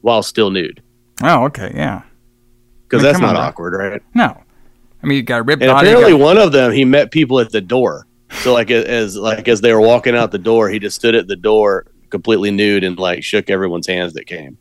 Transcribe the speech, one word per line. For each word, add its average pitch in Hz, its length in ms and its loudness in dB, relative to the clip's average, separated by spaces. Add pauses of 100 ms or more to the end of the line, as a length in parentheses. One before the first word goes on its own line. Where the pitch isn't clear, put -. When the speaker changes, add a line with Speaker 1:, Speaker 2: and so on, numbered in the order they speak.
Speaker 1:
while 113 200 0
still 104 300 -4
nude. 90 300 -8 (400)
Speaker 2:
Oh, 139 220 2
okay, 123 300 -8
yeah. 127 280 -8 (880)
Speaker 1:
'Cause 117 120 0
Speaker 2:
I 117 40 2
mean, - 0 -
Speaker 1:
that's 147 160 4
Speaker 2:
come 120 80 0
on, 92 60 0
Speaker 1:
not 82 60 -2
Speaker 2:
man. 78 80 -4
Speaker 1:
awkward, 85 240 -10
right? 98 300 -6 (120)
Speaker 2:
No. 208 220 0 (680)
I - 40 -14
mean, 143 100 0
you 135 60 -4
got 117 240 -4
ripped 139 160 0
Speaker 1:
And 131 100 4
Speaker 2:
body, 143 160 4
Speaker 1:
apparently 226 240 6
Speaker 2:
got 147 80 4
Speaker 1:
one 156 160 6
of 202 160 4
them, 127 200 4
he 135 120 0
met 131 260 2
people 131 300 0
at 110 120 -2
the 107 100 -4
door. 95 440 -2 (360)
So, 127 100 0
like, 117 180 0
a-, 113 160 0
as, 110 300 -4
like, 110 320 -4
as 110 140 2
they 117 100 4
were 110 80 4
walking 120 340 4
out 117 160 0
the 104 80 -6
door, 110 300 0
he 104 100 -6
just 101 180 -8
stood 113 180 0
at 101 120 0
the 95 100 -8
door 104 500 0 (240)
completely 101 400 -2
nude 101 340 0
and, 90 140 -6
like, 90 260 -4
shook 104 240 -4
everyone's 92 380 -4
hands 90 260 -6
that - 140 -16
came. 78 340 -18